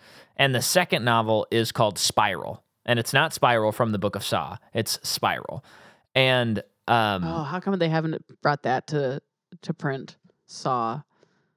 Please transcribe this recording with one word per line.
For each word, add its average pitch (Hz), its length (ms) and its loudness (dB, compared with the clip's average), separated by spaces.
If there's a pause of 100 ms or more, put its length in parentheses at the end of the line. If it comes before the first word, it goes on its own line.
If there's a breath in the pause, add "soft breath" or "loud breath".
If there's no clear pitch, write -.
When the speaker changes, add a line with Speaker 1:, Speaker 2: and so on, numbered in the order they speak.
(360 soft breath)
Speaker 1:
and 135 180 2
the - 80 0
second 175 420 0
novel 110 460 2
is 113 220 0
called 107 260 0
Spiral. 95 640 -2 (240)
And 120 140 2
it's - 120 -6
not 135 200 2
Spiral 113 400 2
from 113 200 0
the 104 60 -2
Book 98 180 -2
of 101 80 -6
Saw. 87 320 -4 (180 soft breath)
It's 113 280 -2
Spiral. - 600 -4 (500 soft breath)
And, 127 460 4 (280)
um, 104 360 2
Speaker 2:
Oh, 165 180 -4
how 147 180 -6
come 196 200 -2
they 170 80 2
haven't 160 360 -2 (180)
brought 147 200 0
that 220 260 -2
to, 143 320 -2 (420)
to 165 120 -8
print? 135 420 -8 (300)
Saw. 123 560 -2 (540)